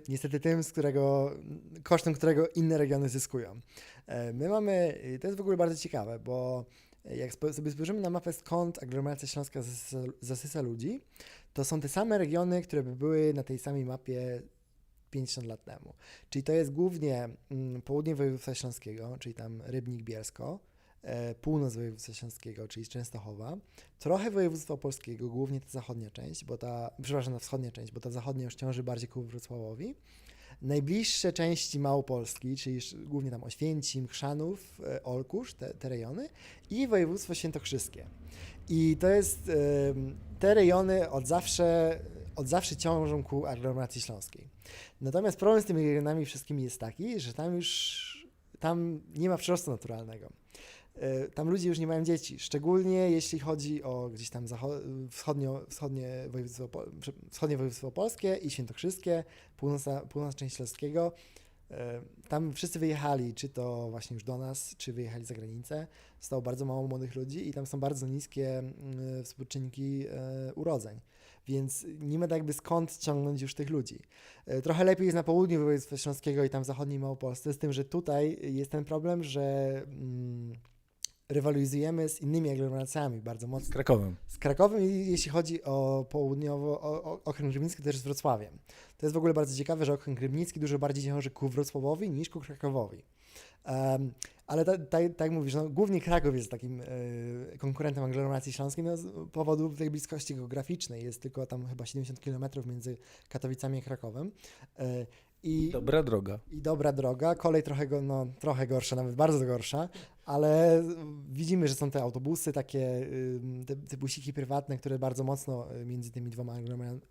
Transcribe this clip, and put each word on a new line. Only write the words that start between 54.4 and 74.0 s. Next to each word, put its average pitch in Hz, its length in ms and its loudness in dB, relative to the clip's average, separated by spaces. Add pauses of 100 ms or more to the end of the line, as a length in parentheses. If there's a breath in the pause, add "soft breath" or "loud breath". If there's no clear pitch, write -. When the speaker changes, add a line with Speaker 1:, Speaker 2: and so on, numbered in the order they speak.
Speaker 1:
zacho-, 131 640 -6
wschodnio-, 135 600 -2
wschodnie 131 600 -6
województwo 123 380 -8
po-, - 180 -8 (160)
prze-, 139 100 -8 (180)
wschodnie 151 280 0
województwo 131 300 -2
opolskie 190 480 0
i 175 140 -4
świętokrzyskie, 165 720 -2 (340 soft breath)
północna, 143 420 -2
północna 139 400 -6
część 131 160 -6
śląskiego. 151 560 -2 (600 soft breath)
E, 120 300 -8 (280)
tam 156 240 0
wszyscy 170 260 -6
wyjechali, 143 540 2
czy 135 160 -8
to 120 400 -4
właśnie 113 240 -8
już 110 100 -8
do 123 140 -6
nas, 131 400 -8
czy - 160 -8
wyjechali 117 320 -6
za 120 80 -10
granicę. 120 540 -8 (320 soft breath)
Zostało 131 220 -2
bardzo 127 240 -2
mało 131 220 -2
młodych 127 280 -4
ludzi 135 340 -4
i 139 40 -6
tam 135 120 -4
są 143 140 -4
bardzo 135 280 0
niskie, 135 520 -2
mm, 131 640 -8
współczynniki, 135 840 -6
e, 131 440 -6
urodzeń. 113 480 -2 (460 soft breath)
Więc 135 380 0 (140)
nie 151 200 0
ma 170 80 2
tak 160 100 2
jakby 151 160 0
skąd 165 440 0
ciągnąć 143 440 0
już 135 140 -6
tych 143 140 -4
ludzi. 151 300 -2 (460 soft breath)